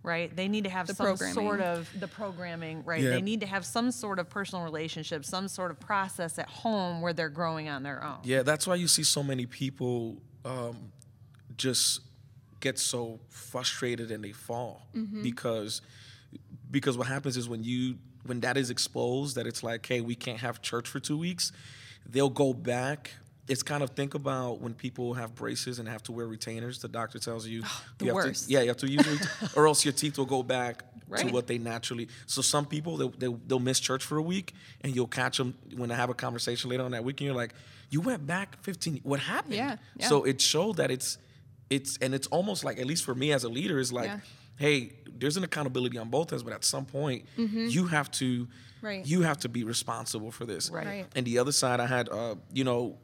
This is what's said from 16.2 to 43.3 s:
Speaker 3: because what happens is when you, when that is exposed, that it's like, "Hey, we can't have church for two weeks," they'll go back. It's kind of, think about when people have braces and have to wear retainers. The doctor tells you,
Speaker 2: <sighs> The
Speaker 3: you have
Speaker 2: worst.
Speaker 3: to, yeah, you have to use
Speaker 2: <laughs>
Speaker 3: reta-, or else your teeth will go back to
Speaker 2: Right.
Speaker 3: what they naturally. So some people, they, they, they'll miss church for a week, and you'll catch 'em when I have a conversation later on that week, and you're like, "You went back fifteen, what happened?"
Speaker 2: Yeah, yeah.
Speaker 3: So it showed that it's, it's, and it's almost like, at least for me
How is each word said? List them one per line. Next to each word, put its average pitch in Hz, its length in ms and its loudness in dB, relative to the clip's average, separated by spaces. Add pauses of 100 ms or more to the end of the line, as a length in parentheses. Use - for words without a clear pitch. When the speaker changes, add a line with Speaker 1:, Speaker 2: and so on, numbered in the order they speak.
Speaker 3:
because 131 280 2
what 123 100 -2
happens 135 300 -2
is 120 120 -4
when 113 140 -4
you, 123 340 0 (280)
when 123 160 -4
that 127 160 2
is 131 120 2
exposed, 123 680 0
that 117 120 -2
it's - 160 -6
like, 113 220 -4
"Hey, 123 160 2
we 117 140 -2
can't 117 240 -6
have 117 220 -4
church 117 260 -2
for - 120 -6
two 147 180 -2
weeks," 175 340 -2 (560)
they'll 139 220 6
go 131 240 4
back. 123 580 -2 (360)
It's 131 160 2
kind 147 200 0
of, 131 60 0
think 139 240 -2
about 131 480 -2
when 117 140 -6
people 123 400 -4
have 117 200 -6
braces 120 440 -4
and 113 100 -8
have 110 140 -8
to - 80 -10
wear 117 160 -4
retainers. 113 520 -6
The 127 80 -10
doctor 113 320 -4
tells 113 280 -4
you, 113 160 -6 (180)
Speaker 2:
<sighs> - 160 -18
The - 80 -2
Speaker 3:
you 120 60 6
have - 40 4
Speaker 2:
worst. 170 300 2
Speaker 3:
to, - 80 0
yeah, 135 80 10
you 120 60 6
have 120 100 2
to 139 120 0
use 139 120 6
Speaker 2:
<laughs> - 40 12
Speaker 3:
reta-, 151 520 0
or 151 100 12
else 147 160 8
your 147 100 4
teeth 147 240 0
will 135 80 2
go 131 180 2
back 127 360 0
to - 60 -18 (240)
Speaker 2:
Right. 123 240 2
Speaker 3:
what 123 140 2
they 120 100 0
naturally. 117 500 -4 (200)
So - 140 0
some 147 240 4
people, 151 300 -4
they, 127 320 -2
they, 120 80 0 (120)
they'll 131 120 4
miss 127 220 4
church 131 240 0
for 151 120 0
a 156 40 4
week, 180 320 -2 (280)
and 139 140 -2
you'll 123 120 4
catch 127 320 0
'em 123 160 0 (200)
when 120 160 -4
I 117 40 0
have 123 140 2
a 123 40 -2
conversation 120 560 -2
later 127 140 0
on 127 80 -2
that 117 120 -4
week, 135 160 -4
and 143 60 -2
you're 139 100 0
like, 120 180 -2 (360)
"You 147 120 2
went 190 260 0
back 185 340 -2
fifteen, 170 420 -4
what 139 160 0
happened?" 214 360 -2
Speaker 2:
Yeah, 247 200 0 (220)
yeah. - 100 0
Speaker 3:
So 143 160 8
it 131 160 2
showed 185 380 4
that 143 140 2
it's, - 260 -4 (520)
it's, 135 280 0
and 131 160 2
it's 135 140 -2
almost 185 360 0
like, 123 160 -2
at 127 60 -2
least 165 180 0
for 127 120 -2
me 143 180 2